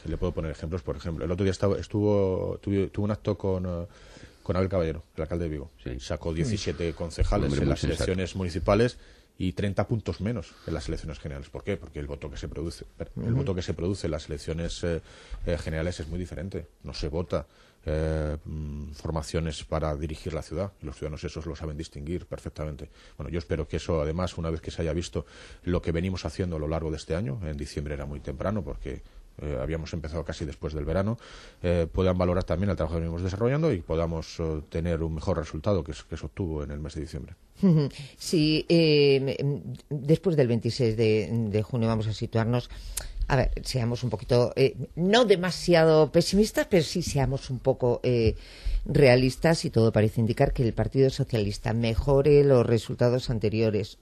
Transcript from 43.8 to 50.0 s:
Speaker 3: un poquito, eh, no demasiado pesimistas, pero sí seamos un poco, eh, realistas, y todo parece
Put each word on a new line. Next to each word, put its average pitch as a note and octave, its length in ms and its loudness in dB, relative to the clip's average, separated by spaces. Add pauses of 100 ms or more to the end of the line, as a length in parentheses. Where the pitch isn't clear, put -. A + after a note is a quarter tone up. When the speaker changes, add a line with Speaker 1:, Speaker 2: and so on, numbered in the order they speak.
Speaker 3:
un A2+ 60 -2
poquito, A#2+ 440 2
eh, C3+ 220 4 (200)
no G3+ 280 6
demasiado E3 880 6
pesimistas, G#3 560 4
pero F3 140 4
sí - 180 -4
seamos C3+ 480 -2
un B2+ 100 -4
poco, B2 440 2
eh, A#2 340 4 (480)
realistas, C3+ 800 6
y C3+ 60 -4
todo A2+ 220 4
parece A2 280 4